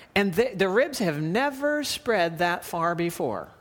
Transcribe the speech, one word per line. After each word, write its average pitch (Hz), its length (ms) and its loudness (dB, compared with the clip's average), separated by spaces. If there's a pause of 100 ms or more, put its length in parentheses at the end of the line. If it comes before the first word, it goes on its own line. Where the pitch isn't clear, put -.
(160)
And 196 180 2
the, 233 220 2
the 190 120 2
ribs 254 300 2
have 156 240 0
never 277 640 0
spread 170 560 0
that 175 260 0
far 170 300 0
before. 160 540 -2 (120)